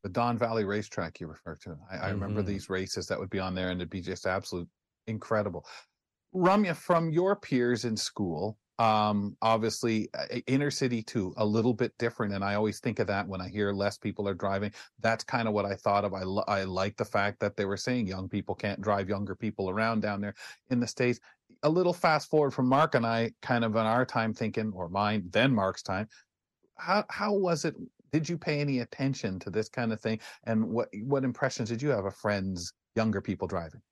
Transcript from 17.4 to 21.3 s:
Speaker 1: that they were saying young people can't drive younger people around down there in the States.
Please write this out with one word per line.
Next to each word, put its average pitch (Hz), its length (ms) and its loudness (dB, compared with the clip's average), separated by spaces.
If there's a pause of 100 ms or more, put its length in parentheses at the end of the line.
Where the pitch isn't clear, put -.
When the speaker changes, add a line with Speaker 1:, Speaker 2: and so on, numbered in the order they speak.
Speaker 1:
that 101 160 -2
they 104 80 0
were 98 120 -2
saying 123 300 -2
young 92 220 -6
people 98 260 -4
can't - 260 -4
drive 101 280 0
younger 101 260 -2
people 98 360 -4
around 110 300 2
down 101 200 -2
there 101 140 -6 (360)
in 123 100 2
the 120 60 0
States. 123 320 0 (460)